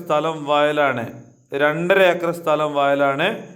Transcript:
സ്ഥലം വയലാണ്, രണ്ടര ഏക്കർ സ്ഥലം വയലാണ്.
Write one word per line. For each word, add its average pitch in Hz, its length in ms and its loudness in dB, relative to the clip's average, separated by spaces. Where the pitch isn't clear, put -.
സ്ഥലം 160 340 -2
വയലാണ്, 147 560 2
രണ്ടര 170 380 2
ഏക്കർ 170 280 -2
സ്ഥലം 151 300 0
വയലാണ്. 139 480 0